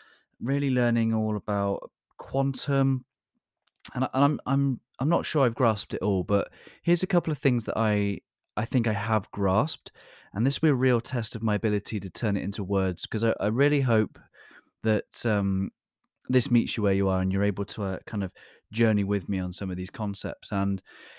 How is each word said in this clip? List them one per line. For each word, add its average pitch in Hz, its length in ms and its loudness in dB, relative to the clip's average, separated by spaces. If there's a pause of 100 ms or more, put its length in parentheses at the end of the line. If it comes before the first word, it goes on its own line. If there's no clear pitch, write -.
(420)
really 139 300 0
learning 117 420 2
all 107 240 0
about 101 540 -2 (260)
quantum. 135 880 0 (880)
And 127 120 0
I, - 100 -6
and 139 80 4
I'm, 143 240 2
I'm, 139 320 2 (180)
I'm 143 120 0
not 139 180 0
sure 143 180 2
I've 117 80 2
grasped 113 400 0
it - 80 -4
all, 95 220 2
but 101 260 0 (320)
here's 170 220 2
a 180 40 -2
couple 175 220 0
of 151 80 -2
things 123 280 0
that - 120 -4
I, 104 440 2 (340)
I 107 100 -2
think 120 220 0
I 107 60 0
have 104 360 -2
grasped, 101 640 0 (420)
and 120 120 0
this 135 160 0
will 160 60 4
be 151 40 6
a 131 40 4
real 123 240 2
test 117 360 -4
of 107 80 -6
my 107 120 2
ability 104 440 -2
to 92 100 -6
turn 104 260 -2
it - 80 -2
into 101 200 -4
words, 95 420 0
'cause 110 180 -4
I, 113 160 2
I 101 80 0
really 139 340 2
hope 117 380 0 (640)
that, - 420 -2
um, 98 460 0 (560)
this 127 240 2
meets - 240 2
you 104 80 0
where 98 100 4
you 98 140 2
are 92 140 2
and 95 100 0
you're 98 120 0
able 101 220 -2
to, - 180 -8
uh, 95 220 -4
kind 101 180 -4
of 92 80 -6 (400)
journey 107 320 2
with 98 260 -2
me 95 100 -2
on 90 140 -4
some 95 180 -6
of 90 60 -6
these 92 120 -6
concepts. - 600 -8
And 98 300 -2 (360)